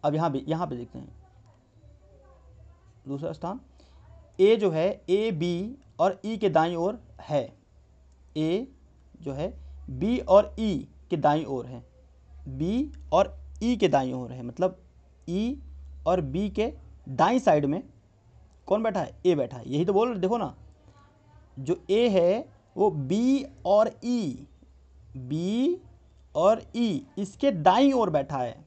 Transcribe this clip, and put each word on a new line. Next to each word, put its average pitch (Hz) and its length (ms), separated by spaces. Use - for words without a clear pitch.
अब 147 120
यहाँ 160 160
भी, 135 160
यहाँ 160 200
पे 131 80
देखते 120 240
हैं - 160
दूसरा 139 260
स्थान, 185 260
ए 208 160
जो 202 160
है 160 180
ए 208 240
बी 175 440
और 185 260
ई 220 120
के 202 120
दाईं 165 280
ओर 196 220
है, 147 200
ए 170 320
जो 143 160
है 147 140
बी 185 280
और 202 400
ई 202 280
के 175 80
दाईं 151 300
ओर 127 180
है, 123 180
बी 190 440
और 185 220
ई 240 140
के 196 100
दाईं 135 260
ओर 123 180
है, 127 120
मतलब 175 340
ई 220 320
और 175 160
बी 170 260
के 220 220
दाईं 165 320
साइड 151 260
में 151 160
कौन 214 160
बैठा 208 160
है, - 160
ए 180 100
बैठा 135 220
है। 117 120
यही 147 160
तो 196 80
बोल 220 160
रहे, 214 100
देखो 185 180
ना, 160 180
जो 135 220
ए 226 200
है 190 380
वो 208 160
बी 220 540
और 208 260
ई, 202 440
बी 185 720
और 196 260
ई 220 300
इसके 202 360
दाईं 202 400
ओर 226 180
बैठा 143 260
है। 123 300